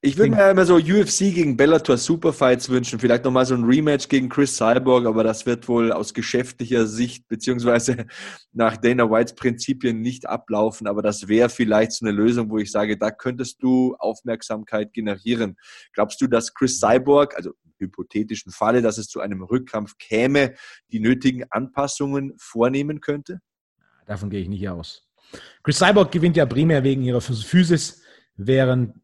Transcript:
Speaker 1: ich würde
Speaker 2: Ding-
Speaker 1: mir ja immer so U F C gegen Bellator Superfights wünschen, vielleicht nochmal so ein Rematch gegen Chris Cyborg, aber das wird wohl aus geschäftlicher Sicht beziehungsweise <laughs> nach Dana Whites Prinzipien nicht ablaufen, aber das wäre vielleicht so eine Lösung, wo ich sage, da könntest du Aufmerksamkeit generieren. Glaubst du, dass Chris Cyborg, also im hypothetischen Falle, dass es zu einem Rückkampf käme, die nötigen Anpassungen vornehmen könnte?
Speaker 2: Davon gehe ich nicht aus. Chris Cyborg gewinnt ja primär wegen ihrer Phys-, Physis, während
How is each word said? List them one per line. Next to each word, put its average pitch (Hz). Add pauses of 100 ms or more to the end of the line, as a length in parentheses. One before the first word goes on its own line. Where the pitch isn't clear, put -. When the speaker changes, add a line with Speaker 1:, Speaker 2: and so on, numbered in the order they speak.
Speaker 1:
ich 139
würde 214
Speaker 2:
Ding- 226
Speaker 1:
mir 208
ja 196
immer 185
so 175
U 170
F 190
C 190
gegen 156
Bellator 143
Superfights 135
wünschen, 123
vielleicht 120
nochmal 127
so 127
ein 120
Rematch 143
gegen 131
Chris 139
Cyborg, 123
aber 113
das 110
wird 120
wohl 117
aus 101
geschäftlicher 123
Sicht 117
beziehungsweise 120
<laughs> -
nach 113
Dana 120
Whites 117
Prinzipien 120
nicht 123
ablaufen, 107
aber 101
das 101
wäre 113
vielleicht 113
so -
eine 104
Lösung, 110
wo 110
ich 107
sage, 107
da 104
könntest 127
du 127
Aufmerksamkeit 110
generieren. 107 (360)
Glaubst 107
du, 131
dass 117
Chris 131
Cyborg, 135
also 90 (140)
im -
hypothetischen 104
Falle, 117
dass 107
es 107
zu -
einem 95
Rückkampf 113
käme, 127 (380)
die 113
nötigen 127
Anpassungen 139
vornehmen 139
könnte? 147 (680)
Speaker 2:
Davon 101
gehe 98
ich 87
nicht 98
aus. 85 (560)
Chris 147
Cyborg 190
gewinnt 170
ja 151
primär 139
wegen 135
ihrer 123
Phys-, 113
Physis, 170 (340)
während 127 (120)